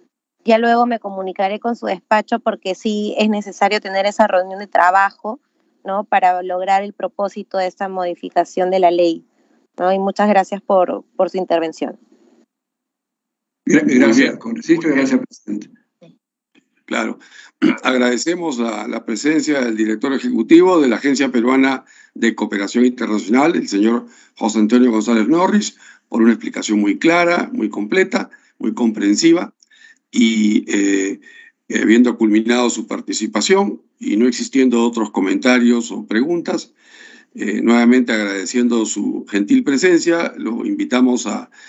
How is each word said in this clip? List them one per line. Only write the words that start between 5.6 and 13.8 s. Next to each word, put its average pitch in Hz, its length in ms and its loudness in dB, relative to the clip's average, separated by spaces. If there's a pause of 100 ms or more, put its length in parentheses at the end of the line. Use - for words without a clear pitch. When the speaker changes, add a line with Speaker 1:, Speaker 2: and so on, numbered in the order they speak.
Speaker 1:
¿no? 202 180 -4
Para 185 380 0
lograr 185 420 -2
el 202 100 -10
propósito 190 680 -6
de 185 80 -2
esta 190 200 -8
modificación 180 840 -4
de 190 80 2
la 175 120 4
ley, 170 320 0 (540)
¿no? 180 160 0
Y 196 60 0
muchas 196 280 0
gracias 196 340 2
por, 180 440 0 (100)
por 185 140 0
su 190 80 -8
intervención. 165 640 -4 (1700)
Speaker 2:
Gra-, 156 200 4